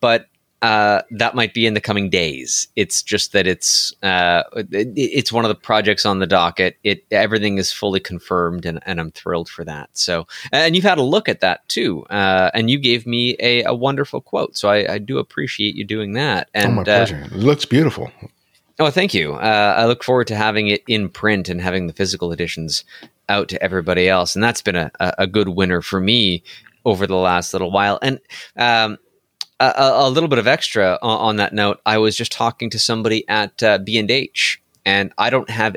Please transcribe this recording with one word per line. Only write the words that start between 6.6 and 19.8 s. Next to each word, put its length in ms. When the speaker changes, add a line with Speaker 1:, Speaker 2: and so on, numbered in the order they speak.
Speaker 1:
It, 260
everything 480
is 140
fully 280
confirmed, 640
and, 200
and 140
I'm 120
thrilled 380
for 140
that. 300
So, 340
and 240
you've 80
had 140
a 60
look 260
at 100
that 300
too, 400
uh, 440
and 160
you 100
gave 280
me 320
a, 240
a 100
wonderful 460
quote. 380
So 100
I, 260
I 40
do 220
appreciate 560
you 100
doing 280
that. 400
Speaker 2:
Oh, 60
my 60
Speaker 1:
And, 140
uh, 40
Speaker 2:
pleasure. 420
It 60
looks 340
beautiful. 460
Speaker 1:
Oh, 100
thank 240
you. 200
Uh, 440
I 80